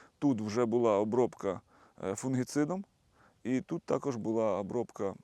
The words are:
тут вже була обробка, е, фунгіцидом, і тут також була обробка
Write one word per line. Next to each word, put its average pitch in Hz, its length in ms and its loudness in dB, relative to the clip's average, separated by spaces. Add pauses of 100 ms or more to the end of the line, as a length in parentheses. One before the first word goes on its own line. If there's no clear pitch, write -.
(200)
тут 131 220 2
вже 107 240 0
була 113 320 4
обробка, 107 640 0 (420)
е, 95 120 -4
фунгіцидом, 147 720 -2 (580)
і 127 180 0
тут 165 220 -8
також 139 320 -2
була 110 440 0
обробка 101 640 -4